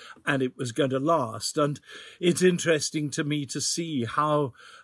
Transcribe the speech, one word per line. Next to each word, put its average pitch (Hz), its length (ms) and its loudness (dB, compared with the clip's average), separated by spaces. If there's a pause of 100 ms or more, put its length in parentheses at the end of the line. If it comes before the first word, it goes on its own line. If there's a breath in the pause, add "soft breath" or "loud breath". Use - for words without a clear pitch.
(240 loud breath)
and 139 160 2
it 131 160 -2
was 123 140 -6
going 135 200 0
to 131 100 0
last. 135 580 0
And 147 220 2 (400 loud breath)
it's 175 220 2
interesting 156 680 2
to 151 140 -2
me 147 220 -2
to 139 140 -6
see 160 440 -2
how, 147 480 0 (320 loud breath)